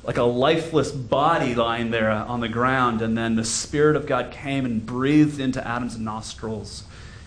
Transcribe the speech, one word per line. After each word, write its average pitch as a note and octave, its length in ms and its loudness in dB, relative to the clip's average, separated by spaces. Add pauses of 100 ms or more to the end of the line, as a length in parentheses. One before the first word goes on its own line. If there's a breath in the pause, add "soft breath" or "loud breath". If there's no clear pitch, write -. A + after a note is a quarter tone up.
like - 140 -4
a B2+ 60 2
lifeless C#3 680 2
body C3+ 640 0
lying A#2 340 0
there A2 220 2
on A#2 300 -2
the A#2 80 -2
ground, A#2+ 520 2
and A2+ 160 0
then A2+ 180 0
the A2+ 100 0
Spirit D3+ 500 2
of C#3 100 -2
God B2 260 -2
came C#3 340 -4
and A2 200 -2
breathed C#3+ 540 4
into C3 280 -2
Adam's A#2 300 -4
nostrils, A2 840 -8 (440 loud breath)